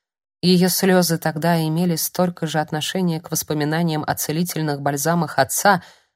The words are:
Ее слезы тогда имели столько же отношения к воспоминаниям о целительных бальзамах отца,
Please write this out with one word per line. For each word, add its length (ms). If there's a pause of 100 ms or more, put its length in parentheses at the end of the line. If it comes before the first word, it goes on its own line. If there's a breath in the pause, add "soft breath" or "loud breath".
(420)
Ее 260
слезы 500
тогда 440
имели 340
столько 500
же 140
отношения 600
к 100
воспоминаниям 760
о 80
целительных 680
бальзамах 580
отца, 440 (320 soft breath)